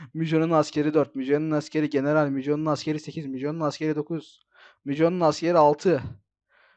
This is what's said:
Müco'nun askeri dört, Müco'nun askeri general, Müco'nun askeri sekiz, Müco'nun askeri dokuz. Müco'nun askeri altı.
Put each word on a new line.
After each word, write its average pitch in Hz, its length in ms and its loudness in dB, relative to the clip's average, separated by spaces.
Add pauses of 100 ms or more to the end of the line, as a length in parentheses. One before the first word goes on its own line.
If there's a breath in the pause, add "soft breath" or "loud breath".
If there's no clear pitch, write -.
(140 loud breath)
Müco'nun 160 360 0
askeri 151 440 2
dört, 147 200 2
Müco'nun 143 360 0
askeri 151 400 -2
general, 147 380 2
Müco'nun 143 380 -2
askeri 151 340 -2
sekiz, 156 260 -10
Müco'nun 139 340 -6
askeri 156 360 -2
dokuz. 151 500 -8 (380 soft breath)
Müco'nun 160 360 0
askeri 165 380 2
altı. 151 440 4 (720)